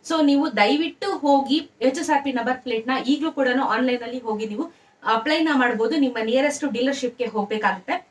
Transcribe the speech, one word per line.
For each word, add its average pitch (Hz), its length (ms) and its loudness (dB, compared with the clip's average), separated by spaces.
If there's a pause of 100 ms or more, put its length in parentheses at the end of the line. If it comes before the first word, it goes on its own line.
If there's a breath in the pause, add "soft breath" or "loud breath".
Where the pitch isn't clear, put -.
So 320 160 2
ನೀವು 277 320 2
ದಯವಿಟ್ಟು 302 600 0
ಹೋಗಿ 277 520 2 (120)
ಎಚ್ 262 180 2
ಎಸ್ 302 100 -4
ಆರ್ 277 140 2
ಪಿ 277 80 -2
ನಂಬರ್ 247 300 -2
ಪ್ಲೇಟ್ 226 260 -4
ನ 254 40 -2 (160)
ಈಗ್ಲೂ 294 240 0
ಕೂಡ 269 160 0 (200)
ಆನ್‌ಲೈನ್ 247 360 0
ಅಲ್ಲಿ 247 160 -8
ಹೋಗಿ 220 260 -4
ನೀವು 233 260 -6 (320 loud breath)
ಅಪ್ಲೈನ 311 520 2
ಮಾಡ್ಬೋದು. 240 420 2
ನಿಮ್ಮ 254 260 2
ನಿಯರೆಸ್ಟ್ 277 500 0
ಡೀಲರ್‌ಶಿಪ್ 254 440 -2
ಗೆ 240 80 -4
ಹೋಗ್ಬೇಕಾಗುತ್ತೆ. 208 840 -4